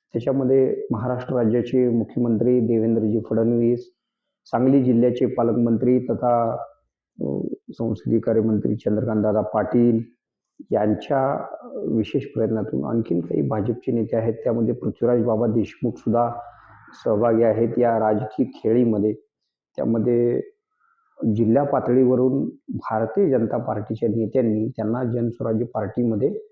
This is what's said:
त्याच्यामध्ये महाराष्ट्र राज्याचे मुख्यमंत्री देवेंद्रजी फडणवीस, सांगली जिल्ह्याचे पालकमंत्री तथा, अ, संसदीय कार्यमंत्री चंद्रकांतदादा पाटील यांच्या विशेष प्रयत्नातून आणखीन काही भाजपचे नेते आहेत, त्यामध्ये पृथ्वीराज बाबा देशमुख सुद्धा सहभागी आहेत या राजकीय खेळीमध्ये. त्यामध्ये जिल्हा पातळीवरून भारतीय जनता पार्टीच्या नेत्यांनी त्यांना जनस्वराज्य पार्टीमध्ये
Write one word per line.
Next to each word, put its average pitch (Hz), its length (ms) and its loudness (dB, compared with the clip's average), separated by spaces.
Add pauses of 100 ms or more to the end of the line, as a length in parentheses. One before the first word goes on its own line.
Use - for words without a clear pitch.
(140)
त्याच्यामध्ये 131 800 0
महाराष्ट्र 123 440 -4
राज्याचे 123 540 2
मुख्यमंत्री 117 680 0
देवेंद्रजी 113 680 0
फडणवीस, 120 640 0 (520)
सांगली 131 380 2
जिल्ह्याचे 123 420 4
पालकमंत्री 117 760 2
तथा, 120 560 0 (680)
अ, - 40 -4 (460)
संसदीय 113 480 -2
कार्यमंत्री 110 560 0
चंद्रकांतदादा 107 680 0
पाटील 117 600 2 (680)
यांच्या 135 760 0 (420)
विशेष 113 380 -2
प्रयत्नातून 113 600 -4
आणखीन 120 360 -2
काही - 200 -2
भाजपचे 117 500 -2
नेते 117 260 -2
आहेत, 113 160 0
त्यामध्ये 113 400 -2
पृथ्वीराज 120 500 0
बाबा 113 240 0
देशमुख 113 440 -2
सुद्धा 117 400 -2 (720)
सहभागी 113 400 2
आहेत 113 340 2
या 117 220 2
राजकीय 107 460 0
खेळीमध्ये. 110 680 0 (600)
त्यामध्ये 120 680 0 (920)
जिल्हा 113 280 4
पातळीवरून 131 840 2 (240)
भारतीय 113 560 -2
जनता 120 280 0
पार्टीच्या 117 520 -4
नेत्यांनी 110 600 0
त्यांना 117 340 -4
जनस्वराज्य 117 600 -2
पार्टीमध्ये 110 640 -2 (220)